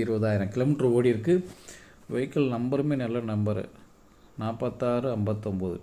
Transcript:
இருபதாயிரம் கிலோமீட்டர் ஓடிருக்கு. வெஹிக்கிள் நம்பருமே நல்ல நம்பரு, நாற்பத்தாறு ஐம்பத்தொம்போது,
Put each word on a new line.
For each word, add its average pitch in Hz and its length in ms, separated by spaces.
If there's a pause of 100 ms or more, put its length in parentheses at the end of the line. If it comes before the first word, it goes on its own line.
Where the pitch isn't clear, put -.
இருபதாயிரம் 107 440
கிலோமீட்டர் 131 380
ஓடிருக்கு. 123 580 (680)
வெஹிக்கிள் 135 440
நம்பருமே 139 400
நல்ல 120 220
நம்பரு, 107 500 (720)
நாற்பத்தாறு 120 800
ஐம்பத்தொம்போது, 101 680